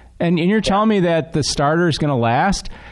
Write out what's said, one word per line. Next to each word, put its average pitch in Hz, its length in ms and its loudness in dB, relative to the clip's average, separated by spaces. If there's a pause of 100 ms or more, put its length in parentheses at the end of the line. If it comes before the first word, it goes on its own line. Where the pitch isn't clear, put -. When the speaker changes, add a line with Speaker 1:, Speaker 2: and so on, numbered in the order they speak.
(180)
Speaker 1:
And, 170 220 0
and 165 80 0
you're 214 120 2
Speaker 2:
Yeah. 202 100 -2
Speaker 1:
telling 208 180 2
me 208 140 2
that 165 320 0
the 151 100 0
starter 160 460 0
is 143 80 0
gonna 147 180 -2
last? 131 540 0 (220)